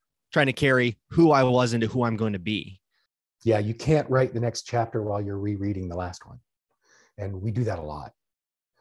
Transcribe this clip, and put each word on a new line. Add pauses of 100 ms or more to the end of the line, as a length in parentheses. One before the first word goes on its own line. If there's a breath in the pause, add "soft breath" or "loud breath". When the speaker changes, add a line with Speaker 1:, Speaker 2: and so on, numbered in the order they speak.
(320)
Speaker 1:
trying
to
carry (120)
who
I
was
into
who
I'm
going
to
be. (640)
Speaker 2:
Yeah,
you
can't
write
the
next
chapter
while
you're
rereading
the
last
one. (800 soft breath)
And
we
do
that
a
lot. (680)